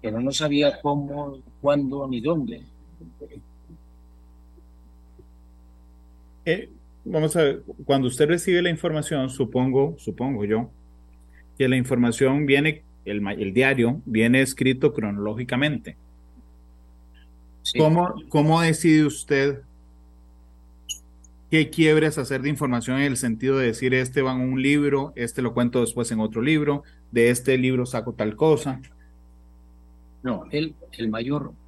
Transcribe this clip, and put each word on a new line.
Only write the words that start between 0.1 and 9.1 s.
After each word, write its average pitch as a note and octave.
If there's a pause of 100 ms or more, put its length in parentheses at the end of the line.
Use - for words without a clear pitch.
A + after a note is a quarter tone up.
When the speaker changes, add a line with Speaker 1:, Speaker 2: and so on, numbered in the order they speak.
Speaker 1:
no C3+
sabía C#3+
cómo, C#3+ (220)
cuándo C#3
ni B2
dónde. D3 (3750)
Speaker 2:
Eh, F3+ (340)
vamos D#3
a E3
ver, C#3 (220)
cuando C3+
usted B2+
recibe F3
la F3
información, D#3